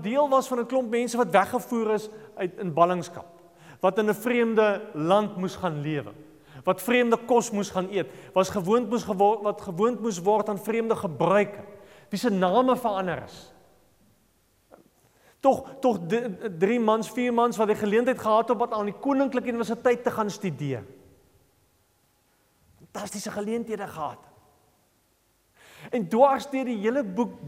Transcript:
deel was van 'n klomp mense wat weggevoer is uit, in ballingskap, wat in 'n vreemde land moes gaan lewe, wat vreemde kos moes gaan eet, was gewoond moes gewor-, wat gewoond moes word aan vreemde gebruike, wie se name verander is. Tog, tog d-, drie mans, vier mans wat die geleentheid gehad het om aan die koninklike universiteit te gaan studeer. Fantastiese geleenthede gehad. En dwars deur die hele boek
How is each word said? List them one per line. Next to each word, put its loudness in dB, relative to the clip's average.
deel 2
was 4
van -2
'n -6
klomp 0
mense 0
wat 2
weggevoer 2
is -6
uit, -6
in -4
ballingskap, 2
wat 4
in 2
'n 0
vreemde 2
land 2
moes -4
gaan -4
lewe, -4
wat 0
vreemde 2
kos 2
moes -2
gaan -4
eet, -2
was 4
gewoond 0
moes -2
gewor-, 2
wat -4
gewoond -2
moes -4
word 2
aan -4
vreemde -2
gebruike, 0
wie -6
se 0
name 4
verander -4
is. -20
Tog, 4
tog 2
d-, -2
drie 4
mans, 2
vier 0
mans 2
wat 2
die 0
geleentheid 2
gehad 2
het 0
om -2
aan -4
die -16
koninklike 0
universiteit 0
te 0
gaan -2
studeer. -6
Fantastiese -10
geleenthede -4
gehad. -8
En -2
dwars 4
deur -4
die -4
hele 0
boek -4